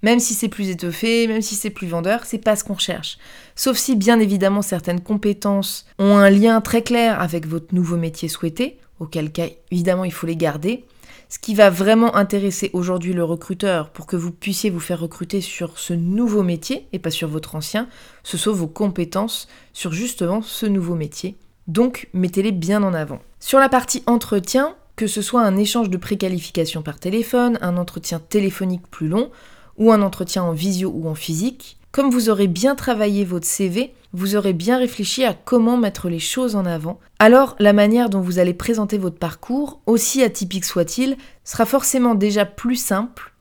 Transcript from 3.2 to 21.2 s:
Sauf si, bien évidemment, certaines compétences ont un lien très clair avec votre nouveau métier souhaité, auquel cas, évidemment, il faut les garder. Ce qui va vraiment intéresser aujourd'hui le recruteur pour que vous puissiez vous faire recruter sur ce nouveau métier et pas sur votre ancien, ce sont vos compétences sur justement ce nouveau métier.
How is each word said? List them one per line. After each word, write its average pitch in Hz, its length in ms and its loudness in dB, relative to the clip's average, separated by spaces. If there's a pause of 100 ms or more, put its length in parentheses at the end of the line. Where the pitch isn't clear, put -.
Sauf 254 220 0
si, 262 180 0
bien 226 240 4
évidemment, 196 420 2
certaines 180 400 -4
compétences 202 840 -2 (140)
ont 202 160 6
un 202 120 10
lien 220 320 6
très 233 220 0
clair 233 380 2
avec 165 260 -4
votre 160 260 -6
nouveau 175 240 0
métier 165 320 -4
souhaité, 165 520 -6 (180)
auquel 156 320 -6
cas, 170 160 -4 (240)
évidemment, 180 320 0
il 180 100 -4
faut - 140 -8
les 165 80 -4
garder. 160 520 -4 (420)
Ce - 100 -16
qui - 160 -6
va 202 160 8
vraiment 220 460 4
intéresser 196 560 0
aujourd'hui 180 400 -2
le 175 100 0
recruteur 170 680 -2
pour - 160 -16
que - 100 -4
vous 170 160 -4
puissiez 202 380 -2
vous 175 100 -4
faire 170 180 -4
recruter 170 420 -6
sur 175 380 -10
ce - 160 -6
nouveau 208 480 0
métier 175 500 -4
et 190 60 -6
pas 165 140 -6
sur 160 160 -4
votre 156 260 -8
ancien, 208 320 -4 (380)
ce - 120 -8
sont 214 160 -2
vos 175 140 -2
compétences 190 800 -4 (260)
sur - 200 -8
justement 196 500 -4
ce - 240 -6
nouveau 180 300 -2
métier. 165 400 -8 (320)